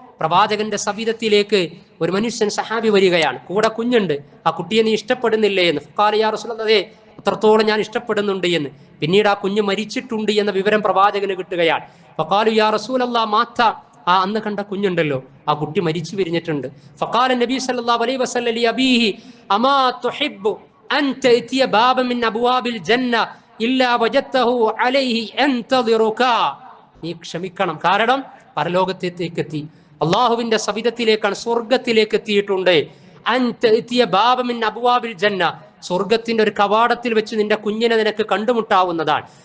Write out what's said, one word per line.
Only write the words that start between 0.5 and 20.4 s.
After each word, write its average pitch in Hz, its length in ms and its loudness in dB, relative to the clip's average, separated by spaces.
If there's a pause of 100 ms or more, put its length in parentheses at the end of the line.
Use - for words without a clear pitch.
സവിധത്തിലേക്ക് 208 960 0 (300)
ഒരു 165 120 0
മനുഷ്യൻ 208 380 -2
സഹാബി 220 380 -2
വരികയാണ്, 175 500 4
കൂടെ 208 300 0
കുഞ്ഞുണ്ട്. 220 540 0 (240)
"ആ 165 40 4
കുട്ടിയെ 180 320 -2
നീ 220 120 2
ഇഷ്ടപ്പെടുന്നില്ലേ?" 214 760 0
എന്ന്. 147 120 0
"ഫഖാല 208 340 0
യാ 214 160 2
റസൂലല്ലാഹ്", 220 400 -6
അതെ, 208 200 2 (280)
അത്രത്തോളം 214 480 2
ഞാൻ 214 140 0
ഇഷ്ടപ്പെടുന്നുണ്ട് 202 680 -4
എന്ന്. 160 240 -2 (300)
പിന്നീട് 190 280 2
ആ 202 60 4
കുഞ്ഞ് 202 260 -2
മരിച്ചിട്ടുണ്ട് 214 720 -4
എന്ന 208 180 0
വിവരം 202 320 0
പ്രവാചകന് 196 500 2
കിട്ടുകയാണ്. 180 520 -2 (380)
"ഫഖാലു 214 280 2
യാ 214 200 2
റസൂലല്ലാഹ് 233 560 -2
മാത്ത", 220 360 0 (460)
ആ 185 140 4
അന്ന് 208 180 -2
കണ്ട 208 200 -6
കുഞ്ഞുണ്ടല്ലോ, 180 640 -2 (240)
ആ 147 40 0
കുട്ടി 147 280 -4
മരിച്ചു 170 360 -4
പിരിഞ്ഞിട്ടുണ്ട്. 165 520 -4 (300)
ഫഖാല 254 360 0
നബി 240 240 -2
സല്ലല്ലാഹു 240 440 -2
അലൈഹി 247 140 -2
വസല്ലം 233 360 -2
ലി 226 80 -4
അബീഹി 233 580 2 (320)
അമാ 254 420 2 (120)
തുഹിബ്ബു 214 560 -4 (320)